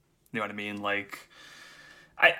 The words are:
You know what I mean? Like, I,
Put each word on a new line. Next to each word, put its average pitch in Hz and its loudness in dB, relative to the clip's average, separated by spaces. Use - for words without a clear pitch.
You 113 0
know - 2
what 104 -2
I 101 -10
mean? 104 -4
Like, 101 -2
I, 170 8